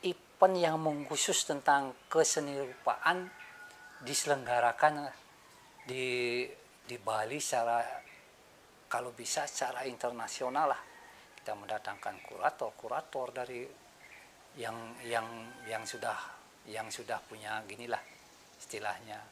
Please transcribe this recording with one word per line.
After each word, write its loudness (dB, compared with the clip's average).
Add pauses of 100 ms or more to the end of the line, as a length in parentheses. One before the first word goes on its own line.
event 6
yang 6
mengkhusus 2
tentang 4 (160)
keseni 4
rupaan 0 (720)
diselenggarakan 4 (800)
di, 0 (400)
di -8
Bali -2
secara, 2 (1120)
kalau -2
bisa -2
secara -2
internasional 0
lah. 2 (580)
Kita -6
mendatangkan -6
kurator-kurator -4
dari -6 (960)
yang, -8
yang, -2 (160)
yang -6
sudah, -4 (480)
yang -6
sudah -6
punya -8
ginilah -6 (560)
istilahnya -8